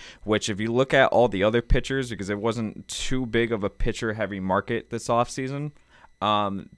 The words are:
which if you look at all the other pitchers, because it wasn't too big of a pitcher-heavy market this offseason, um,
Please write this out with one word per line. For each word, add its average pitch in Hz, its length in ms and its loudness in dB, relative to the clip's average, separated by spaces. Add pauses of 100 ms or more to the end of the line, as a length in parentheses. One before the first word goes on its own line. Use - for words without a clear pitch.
(240)
which 104 240 0
if 101 100 -4
you 110 140 -2
look 131 200 2
at 135 200 6
all 120 160 6
the 98 160 0
other 113 180 4
pitchers, 131 480 0
because 98 200 -6
it 104 100 -2
wasn't 113 480 -4
too - 380 -2
big 117 260 0
of 104 100 -2
a 98 80 -2
pitcher-heavy 107 720 -2
market 98 500 -2
this 117 160 -8
offseason, 131 640 -2 (500)
um, 101 580 0